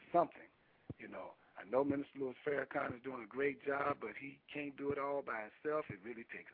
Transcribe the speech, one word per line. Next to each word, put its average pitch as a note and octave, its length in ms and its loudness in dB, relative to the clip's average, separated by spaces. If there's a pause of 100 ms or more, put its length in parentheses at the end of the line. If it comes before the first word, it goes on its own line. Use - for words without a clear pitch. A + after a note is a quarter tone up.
(120)
something." - 380 4 (480)
You A2 100 -12
know, G2+ 240 -8 (240)
I - 140 -12
know B2+ 160 8
Minister C#3 340 0
Louis B2+ 240 0
Farrakhan C3+ 540 0
is A#2 60 -14
doing B2+ 200 -6
a G#2 60 -12
great C3 340 0
job, C#3 380 2
but G#2+ 180 -6
he C#3 200 -10 (120)
can't C#3+ 240 -4
do C#3+ 160 0
it C#3 60 2
all C#3 240 2
by A2+ 260 -2
himself. D3+ 420 0
It G#2 140 -6
really A2+ 220 -8 (100)
takes F2+ 180 -12